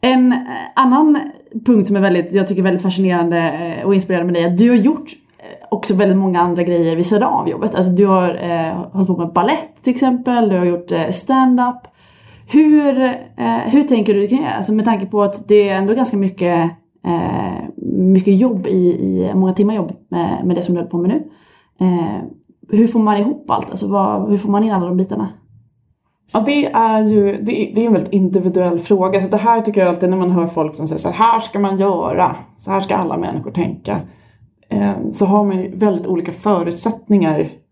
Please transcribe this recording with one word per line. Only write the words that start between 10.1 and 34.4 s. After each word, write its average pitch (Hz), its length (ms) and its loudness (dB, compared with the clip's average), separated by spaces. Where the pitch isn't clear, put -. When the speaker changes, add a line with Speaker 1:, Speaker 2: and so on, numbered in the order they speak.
Speaker 1:
du 190 80 0
har 180 80 0
gjort, 175 260 -4
eh, 165 180 -2
stand-up. 247 760 0
Hur, 294 520 4
eh, 233 280 0
hur 269 180 4
tänker 226 300 2
du 202 140 2
kring 262 140 0
det? - 120 -4
Alltså, 208 200 -2
med 214 120 0
tanke 202 200 0
på 208 180 0
att 202 240 -4
det 208 220 6
är 190 60 -2
ändå 196 180 0
ganska 233 240 -2
mycket, 175 540 0
eh, - 580 -4
mycket 190 500 4
jobb 208 300 0
i, 180 200 2
i, 185 480 0
många 185 180 2
timmar 214 220 2
jobb 175 160 -4
med, 175 360 -4
med 175 100 2
det 175 60 -2
som 180 140 -2
du 170 60 -4
håller 170 100 -8
på 180 60 -4
med 175 120 0
nu. 302 140 -2
Eh, 175 420 0
hur 220 180 4
får 233 120 0
man 214 180 2
ihop 208 340 -4
allt? - 180 -4
Alltså, 196 180 -8
vad, 202 420 0
hur 202 80 2
får 208 120 -4
man 202 140 2
in 220 80 0
alla 185 140 0
de 180 120 -2
bitarna? 185 320 -2
Speaker 2:
Ja, 220 120 0
det 285 200 0
är 220 380 0
ju, 208 380 2
det 214 200 -4
är, - 140 -6
det 220 60 2
är 233 40 0
en 226 80 4
väldigt - 200 0
individuell 180 680 0
fråga. 190 420 0
Så 190 80 -4
det 214 80 0
här 226 240 2
tycker 208 200 0
jag 180 80 4
alltid 175 200 0
när 185 80 0
man 180 140 0
hör 170 160 0
folk 156 280 -4
som 156 120 -6
säger 156 120 -4
så 175 100 -4
här, 180 60 -6
"Här 226 240 2
ska 220 200 -6
man 196 180 0
göra, 170 580 0
så - 140 -10
här 190 100 -2
ska - 140 -4
alla 95 220 -2
människor 92 340 -8
tänka." 165 480 -4